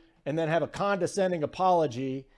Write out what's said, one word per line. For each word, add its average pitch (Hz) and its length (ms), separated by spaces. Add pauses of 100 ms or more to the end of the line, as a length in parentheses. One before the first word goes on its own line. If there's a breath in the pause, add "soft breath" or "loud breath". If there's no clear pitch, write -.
(260 loud breath)
and 143 120
then 160 100
have 160 140
a 139 60
condescending 185 760
apology 135 840 (120)